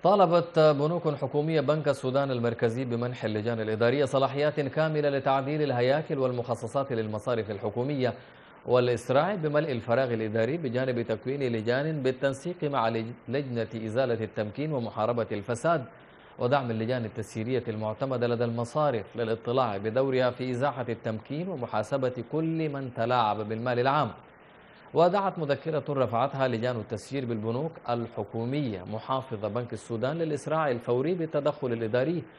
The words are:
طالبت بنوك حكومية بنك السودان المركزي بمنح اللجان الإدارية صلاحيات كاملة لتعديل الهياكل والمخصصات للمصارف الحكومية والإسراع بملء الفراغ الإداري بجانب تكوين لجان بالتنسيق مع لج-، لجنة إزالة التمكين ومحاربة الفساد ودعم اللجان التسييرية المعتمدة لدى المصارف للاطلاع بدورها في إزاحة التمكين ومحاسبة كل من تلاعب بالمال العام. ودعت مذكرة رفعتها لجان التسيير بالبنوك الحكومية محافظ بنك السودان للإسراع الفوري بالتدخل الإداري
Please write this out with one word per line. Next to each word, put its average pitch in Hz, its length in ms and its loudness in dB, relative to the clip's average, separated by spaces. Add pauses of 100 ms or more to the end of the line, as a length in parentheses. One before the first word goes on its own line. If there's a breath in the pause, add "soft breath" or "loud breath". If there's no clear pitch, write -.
طالبت 175 560 6
بنوك 156 560 4
حكومية 147 460 0
بنك 147 280 2
السودان 135 420 0
المركزي 117 540 0
بمنح 123 400 -4
اللجان 110 360 0
الإدارية 117 440 2
صلاحيات 139 560 2
كاملة 151 500 0
لتعديل 139 520 0
الهياكل 135 560 2
والمخصصات 123 760 -2
للمصارف 110 580 -2
الحكومية 120 640 -2 (520 loud breath)
والإسراع 123 680 4
بملء 151 380 0
الفراغ 120 420 2
الإداري 113 420 0
بجانب 127 460 0
تكوين 123 500 -2
لجان 131 500 0
بالتنسيق 135 640 -2
مع 131 240 2
لج-، 113 400 -4
لجنة 120 400 -2 (180)
إزالة 113 380 0
التمكين 110 480 -4
ومحاربة 113 600 0
الفساد 120 520 0 (540 loud breath)
ودعم 123 320 2
اللجان 113 340 -2
التسييرية 113 640 -4
المعتمدة 113 580 -2
لدى 117 180 2
المصارف 117 720 -2
للاطلاع 117 600 0
بدورها 123 540 2
في 127 200 -6
إزاحة 127 380 -2
التمكين 123 600 -6
ومحاسبة 123 840 -2
كل 160 360 0
من 139 280 -6
تلاعب 113 520 2
بالمال 117 300 0
العام. 135 320 2 (840 loud breath)
ودعت 180 440 4
مذكرة 147 500 -2
رفعتها 131 600 2
لجان 120 280 0
التسيير 117 480 -6
بالبنوك 117 480 -2 (160)
الحكومية 117 1040 -4
محافظ 113 520 -4
بنك 110 280 -4
السودان 120 460 -4
للإسراع 156 520 -2
الفوري 123 440 0
بالتدخل 147 580 -2
الإداري 123 500 0 (160 loud breath)